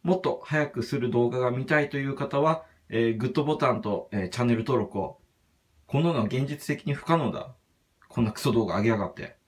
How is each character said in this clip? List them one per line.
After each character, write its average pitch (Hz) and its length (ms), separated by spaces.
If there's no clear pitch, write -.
も 185 140
っ - 40
と - 240
早 151 220
く 120 160
す 131 160
る 120 100
動 120 220
画 127 80
が 127 100
見 131 160
た 151 160
い 143 80
と 143 80
い 139 80
う 139 80
方 139 260
は、 160 240
え 113 180
ー、 110 100
グ 123 120
ッ - 40
ド 151 100
ボ 151 120
タ 135 160
ン 98 100
と、 101 300
え 98 140
ー、 90 40
チ 117 100
ャ 123 40
ン 120 40
ネ 117 60
ル 110 60
登 120 180
録 101 220
を。 92 200
こ 139 120
ん 160 40
な 170 100
の - 60
は 107 60
現 131 220
実 147 200
的 - 180
に 143 80
不 - 120
可 165 120
能 123 140
だ。 - 240
こ - 140
ん - 20
な 107 80
ク - 80
ソ 123 120
動 110 160
画 104 100
上 104 60
げ 113 60
や 110 80
が 95 120
っ - 60
て。 - 200